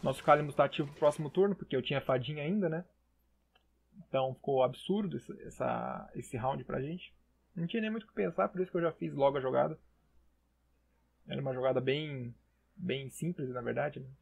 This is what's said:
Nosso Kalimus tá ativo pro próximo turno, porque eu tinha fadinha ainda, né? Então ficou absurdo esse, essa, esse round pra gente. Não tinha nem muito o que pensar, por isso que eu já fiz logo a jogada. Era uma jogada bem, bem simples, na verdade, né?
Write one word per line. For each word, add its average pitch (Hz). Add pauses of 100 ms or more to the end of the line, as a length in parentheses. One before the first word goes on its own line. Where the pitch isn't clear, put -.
Nosso 135
Kalimus 147
tá 147
ativo 143
pro -
próximo 147
turno, 196
porque -
eu 127
tinha 139
fadinha 139
ainda, 185
né? 160 (1200)
Então 131
ficou 131
absurdo 165
esse, -
essa, 123
esse -
round 131
pra 135
gente. 160 (420)
Não 170
tinha 226
nem 220
muito 226
o -
que -
pensar, 190
por 185
isso 180
que 180
eu 170
já 165
fiz 160
logo 139
a 131
jogada. 135 (1500)
Era 135
uma 135
jogada 127
bem, 131 (420)
bem 135
simples, 156
na 123
verdade, 123
né? 135 (120)